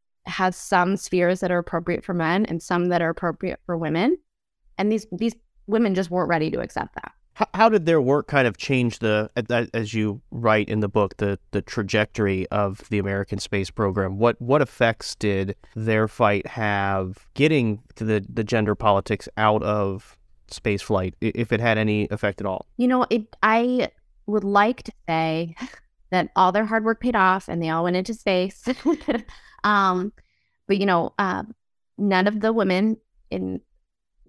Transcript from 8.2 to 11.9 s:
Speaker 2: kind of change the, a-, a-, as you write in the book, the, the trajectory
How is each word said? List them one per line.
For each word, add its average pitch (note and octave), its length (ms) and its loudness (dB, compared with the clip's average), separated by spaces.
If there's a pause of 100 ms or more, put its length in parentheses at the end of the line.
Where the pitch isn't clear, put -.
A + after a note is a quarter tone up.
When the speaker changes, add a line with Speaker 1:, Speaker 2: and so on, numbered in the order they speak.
Speaker 2:
kind C3+ 200 4
of G#2 100 -2
change B2 420 0
the, G#2+ 360 0
a-, A#2 160 -2
a-, A#2+ 240 0
as A2 180 -4
you G#2+ 280 0 (100)
write A2 360 2
in G#2+ 120 0
the G#2 100 0
book, G2+ 280 0
the, G2+ 200 0 (140)
the G2+ 100 -2
trajectory G2+ 880 -2